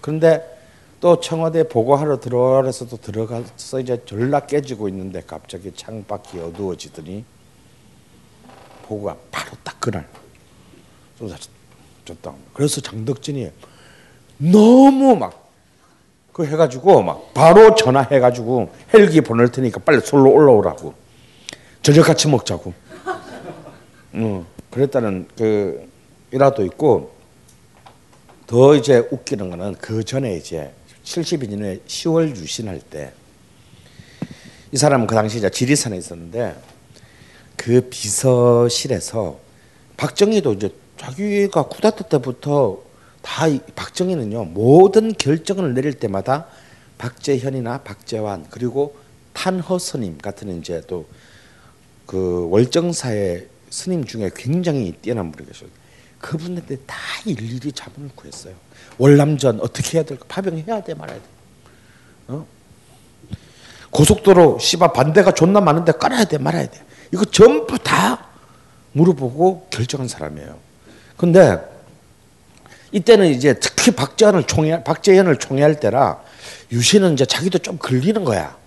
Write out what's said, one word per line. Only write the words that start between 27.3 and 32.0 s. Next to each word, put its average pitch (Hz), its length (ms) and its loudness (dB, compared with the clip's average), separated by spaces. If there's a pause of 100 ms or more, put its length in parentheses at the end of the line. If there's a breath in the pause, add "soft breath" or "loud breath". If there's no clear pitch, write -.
더 131 280 6
이제 127 360 2
웃기는 104 380 -8
거는 90 260 -10
그 110 280 -8
전에 127 320 -6
이제 76 360 -12 (320 soft breath)
칠십이 156 440 -8
년에 101 400 -10
시월 165 420 -4